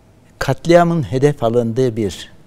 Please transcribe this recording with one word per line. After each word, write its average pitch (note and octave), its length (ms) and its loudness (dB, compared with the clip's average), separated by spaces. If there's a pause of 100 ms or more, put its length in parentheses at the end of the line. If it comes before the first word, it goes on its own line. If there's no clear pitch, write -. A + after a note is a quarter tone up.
(380)
katliamın E3+ 640 2
hedef C3 400 0
alındığı A#2 540 0
bir, G2+ 360 -6 (140)